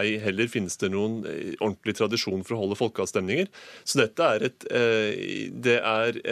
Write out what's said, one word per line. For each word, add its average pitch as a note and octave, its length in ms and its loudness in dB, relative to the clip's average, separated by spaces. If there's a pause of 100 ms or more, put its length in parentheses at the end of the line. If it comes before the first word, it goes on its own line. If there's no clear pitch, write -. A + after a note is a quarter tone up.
ei G#2+ 200 0
heller G#2+ 280 0
finnes G2 320 -2
det G2 100 0
noen, A2 340 0
eh, - 340 -6
ordentlig G#2+ 380 -2
tradisjon G#2 460 0
for A#2 120 -4
å A2+ 80 -4
holde G2+ 140 -2
folkeavstemninger. G#2 720 0 (380)
Så C3+ 160 4
dette E3 240 2
er A2+ 240 4
et, - 200 -16
eh, G#2+ 840 0
det A#2+ 260 4
er A2+ 400 2 (120)